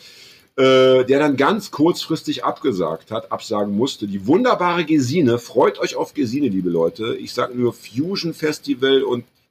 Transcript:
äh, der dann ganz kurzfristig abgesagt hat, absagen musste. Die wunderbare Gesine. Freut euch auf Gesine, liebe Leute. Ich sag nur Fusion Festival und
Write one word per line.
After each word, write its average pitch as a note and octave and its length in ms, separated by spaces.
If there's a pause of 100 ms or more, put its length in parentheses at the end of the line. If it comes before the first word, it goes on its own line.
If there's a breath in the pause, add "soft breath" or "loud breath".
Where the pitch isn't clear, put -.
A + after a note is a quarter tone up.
(560 loud breath)
äh, C3 480
der C3 140
dann D3 180
ganz E3 360
kurzfristig D#3 720
abgesagt F2+ 680
hat, A2 220
absagen G#2 440
musste. A#2 300
Die G2 200
wunderbare F3 580
Gesine. C#3 540
Freut D3 400
euch - 180
auf D3+ 180
Gesine, C3 340
liebe F#2 220
Leute. E2+ 460
Ich - 160
sag B2 220
nur A#2+ 180
Fusion E3 600
Festival C3+ 680
und A#2+ 220 (260)